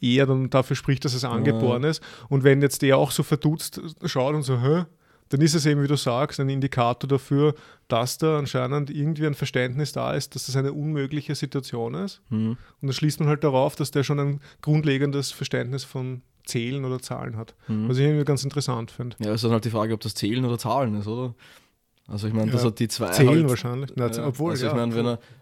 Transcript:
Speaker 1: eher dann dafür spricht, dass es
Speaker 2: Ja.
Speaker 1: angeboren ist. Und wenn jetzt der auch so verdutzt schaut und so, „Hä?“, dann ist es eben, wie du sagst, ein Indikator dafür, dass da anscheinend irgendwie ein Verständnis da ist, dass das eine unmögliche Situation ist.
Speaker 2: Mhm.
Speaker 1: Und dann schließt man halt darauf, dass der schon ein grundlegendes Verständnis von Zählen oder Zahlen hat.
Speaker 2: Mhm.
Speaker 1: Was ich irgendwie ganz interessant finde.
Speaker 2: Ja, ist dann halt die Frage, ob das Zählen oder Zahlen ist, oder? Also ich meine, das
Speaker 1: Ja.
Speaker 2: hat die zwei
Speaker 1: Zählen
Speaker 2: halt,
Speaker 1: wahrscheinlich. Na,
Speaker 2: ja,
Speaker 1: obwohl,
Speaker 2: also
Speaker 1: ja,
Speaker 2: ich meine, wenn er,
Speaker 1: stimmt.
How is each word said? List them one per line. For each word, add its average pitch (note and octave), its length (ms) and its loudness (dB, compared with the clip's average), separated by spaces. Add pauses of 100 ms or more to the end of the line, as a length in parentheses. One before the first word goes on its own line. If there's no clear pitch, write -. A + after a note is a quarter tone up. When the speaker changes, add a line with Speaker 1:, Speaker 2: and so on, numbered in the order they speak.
Speaker 1:
eher B2+ 260 4
dann C3 240 0
dafür C3 260 2
spricht, - 280 0
dass C3 100 -2
es B2 80 -4
Speaker 2:
Ja. B2 80 -4
Speaker 1:
angeboren A#2 540 2
ist. D#3 180 0 (260)
Und C3+ 140 2
wenn C#3 200 8
jetzt C#3 200 2
der C3+ 160 6
auch D3 140 2
so - 100 0
verdutzt - 580 -2 (260)
schaut C#3 280 0
und D3+ 80 -2
so, B2+ 180 0
„Hä?“, D#3 240 2 (460)
dann C#3 120 4
ist D#3 120 8
es D3+ 120 0
eben, D3 160 4
wie C#3 40 2
du C#3+ 100 2
sagst, C3+ 440 -2
ein C3+ 80 0
Indikator C3+ 580 0
dafür, C#3 480 2 (320)
dass B2 300 0
da D#3+ 220 2
anscheinend C3+ 500 -2
irgendwie D3+ 380 -2
ein D3 80 0
Verständnis C3 580 -2
da B2+ 220 -4
ist, C#3+ 200 -6
dass - 120 -8
das C3 100 -4
eine C#3 160 0
unmögliche D3 640 -4
Situation C3 580 -6
ist. F#3 380 -8
Speaker 2:
Mhm. A2 220 0
Speaker 1:
Und A#2+ 60 -8 (220)
dann C3+ 140 -4
schließt D3+ 260 -2
man D#3 80 2
halt D3 160 2
darauf, C#3 320 2
dass C#3+ 140 -4
der C#3 140 0
schon C#3+ 160 0
ein C#3+ 200 -2 (220)
grundlegendes C#3+ 680 0
Verständnis C3 540 -6
von B2+ 380 -8 (240)
Zählen B2 400 -4
oder B2+ 140 -4
Zahlen B2 360 -8
hat. A2 180 -12 (120)
Speaker 2:
Mhm. A2 240 -2
Speaker 1:
Was B2+ 80 2
ich C#3 80 4
irgendwie D3+ 180 2
ganz C#3 180 0
interessant B2+ 480 -4
finde. A#2+ 280 -10
Speaker 2:
Ja, G#2+ 160 -2
ist A2 100 0
dann A2+ 80 4
halt A2+ 140 2
die A2+ 40 -2
Frage, A2 220 0
ob G#2+ 80 -2
das A2 140 -8
Zählen B2 320 -2
oder A#2+ 100 0
Zahlen A#2 420 0
ist, G#2 80 -6
oder? A#2+ 280 -6 (720)
Also G#2 200 -6
ich A2 60 -2
meine, A2 180 2
das B2 120 2
Speaker 1:
Ja. A#2+ 60 4
Speaker 2:
hat A2 100 -2
die A#2 100 0
zwei G#2 220 -4
Speaker 1:
Zählen B2+ 180 6
Speaker 2:
halt, D3+ 220 6
Speaker 1:
wahrscheinlich. B2 460 -4
Na, A#2+ 140 0
Speaker 2:
ja, A#2 160 -4
Speaker 1:
obwohl, D3 260 -2
Speaker 2:
also B2+ 120 -2
Speaker 1:
ja, D3 80 0
Speaker 2:
ich B2+ 60 0
meine, A#2 160 0
wenn A#2 100 0
er, A#2+ 120 0
Speaker 1:
stimmt. - 120 -20 (140)